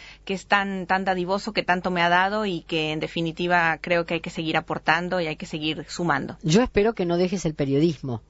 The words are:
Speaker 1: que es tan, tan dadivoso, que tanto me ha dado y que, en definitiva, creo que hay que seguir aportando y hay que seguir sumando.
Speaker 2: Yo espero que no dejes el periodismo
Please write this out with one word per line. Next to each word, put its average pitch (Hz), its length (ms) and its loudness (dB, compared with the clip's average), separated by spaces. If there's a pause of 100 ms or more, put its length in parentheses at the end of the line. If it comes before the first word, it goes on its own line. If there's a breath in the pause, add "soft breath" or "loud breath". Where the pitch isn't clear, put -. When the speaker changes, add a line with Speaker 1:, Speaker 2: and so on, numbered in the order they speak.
(240 loud breath)
Speaker 1:
que 196 100 -6
es 185 140 -8
tan, 196 400 0
tan 190 180 0
dadivoso, 190 480 -2
que 180 80 2
tanto 180 300 0
me 175 100 2
ha 170 80 4
dado 196 380 4
y 170 140 -4
que, 156 300 -2
en 156 80 -4
definitiva, 165 800 0
creo 170 240 0
que 170 100 -2
hay 165 60 -2
que 180 100 -10
seguir 165 260 -2
aportando 165 640 0
y 160 60 -2
hay 156 80 -6
que 190 100 -12
seguir 156 420 -4
sumando. 151 540 -2
Speaker 2:
Yo 190 220 4
espero 220 300 2
que 190 120 -2
no 170 120 2
dejes 180 280 0
el 160 80 -2
periodismo 139 760 0